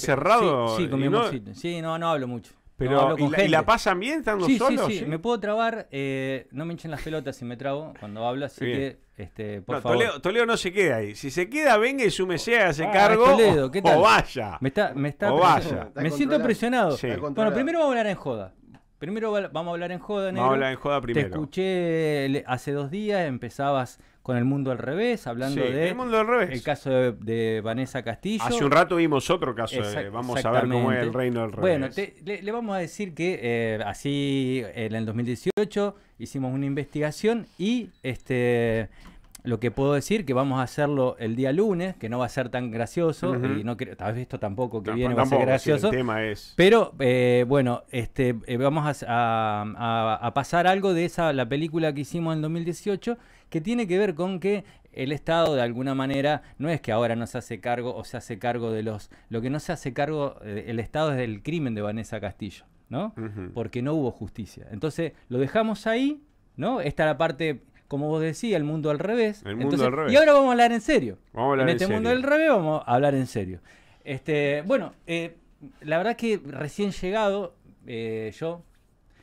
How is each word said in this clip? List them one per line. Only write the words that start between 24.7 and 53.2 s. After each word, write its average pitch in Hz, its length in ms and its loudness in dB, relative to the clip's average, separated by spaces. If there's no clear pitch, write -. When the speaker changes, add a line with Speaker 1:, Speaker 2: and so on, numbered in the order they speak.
Speaker 2:
al 120 60 -2
Revés, 185 480 -2
hablando 131 400 -2
Speaker 1:
Sí, 123 60 0
Speaker 2:
de 151 160 0
Speaker 1:
El 185 80 -2
Mundo 240 240 0
al 220 80 4
Revés. 233 220 2
Speaker 2:
el 131 120 -6
caso 143 280 -2
de, 127 240 4
de 110 480 -2
Vanessa 123 420 -4
Castillo. 196 400 -4
Speaker 1:
Hace 240 220 0
un 135 60 4
rato 170 260 4
vimos 156 320 2
otro 151 260 0
caso 113 260 -4
de, 104 60 -4
Speaker 2:
Exact-, 101 240 -6
Speaker 1:
vamos 123 320 -2
a 113 80 2
ver 127 120 4
cómo 123 280 2
es 127 80 2
El 117 80 0
Speaker 2:
exactamente. 117 100 -4
Speaker 1:
Reino 123 260 0
al 110 80 -4
Speaker 2:
Bueno, 135 360 0
Speaker 1:
Revés. 127 80 -14
Speaker 2:
te, 196 200 -6
le, 190 160 -6
le 196 100 -6
vamos 226 240 -4
a 190 40 -2
decir 180 340 -8
que, 147 280 -2
eh, 117 440 -2
así, 135 800 -2
en 110 200 -4
el 113 100 -2
dos 107 100 -4
mil 117 100 -2
dieciocho 202 680 -2
hicimos 127 340 -6
una 139 120 -2
investigación 151 800 -2
y, 214 340 -2
este, 120 840 0
lo 117 180 -2
que 120 100 0
puedo 139 220 2
decir 175 320 0
que 139 80 -2
vamos 131 260 2
a 131 40 0
hacerlo 139 560 0
el 113 180 -4
día 131 160 0
lunes, 185 420 0
que - 140 -8
no 120 100 -2
va 127 60 0
a 113 40 -4
ser 123 200 -4
tan 123 200 -4
gracioso, 131 600 -2
Speaker 1:
Ujú. 123 140 0
Speaker 2:
y 104 180 -2
no 113 140 -4
creo, - 180 -8
tal 101 180 -4
vez 123 100 -6
esto 127 160 -10
tampoco 110 440 -4
que 92 40 -6
Speaker 1:
Tampo-, 110 100 -2
Speaker 2:
viene 123 160 2
va 123 80 2
a 135 40 4
ser 135 120 2
Speaker 1:
tampoco, 127 80 4
sí, 131 240 2
Speaker 2:
gracioso. 147 180 2
Speaker 1:
el 220 80 2
tema 113 300 0
es 107 320 -8
Speaker 2:
Pero, 196 420 8
eh, 123 480 4
bueno, 123 440 2
este, 123 440 0
eh, 120 120 -2
vamos 143 280 2
a, 147 220 -4
a, 113 540 0
a, 113 380 0
a 110 180 -2
pasar 170 340 2
algo 190 260 4
de 170 120 2
esa, 165 260 0
la 131 160 0
película 156 460 -2
que 143 80 -6
hicimos 160 340 -4
en 156 60 -2
dos 156 100 -2
mil 170 140 -4
dieciocho, 196 520 -4